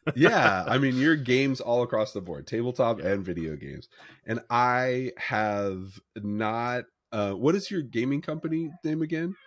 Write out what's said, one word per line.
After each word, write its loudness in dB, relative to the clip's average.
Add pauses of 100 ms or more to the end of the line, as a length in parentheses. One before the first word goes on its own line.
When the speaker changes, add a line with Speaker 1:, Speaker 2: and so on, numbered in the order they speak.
Speaker 1:
<laughs> -4
Speaker 2:
Yeah, 6
I 4
mean, 2
your 4
games 2
all 2
across 0
the -6
board, -10
tabletop 0
and 0
video -4
games. -12 (360)
And -4 (100)
I 2
have -2 (160)
not, -4 (260)
uh, 0
what 2
is -4
your -4
gaming -2
company -4 (120)
name -2
again? -4 (120)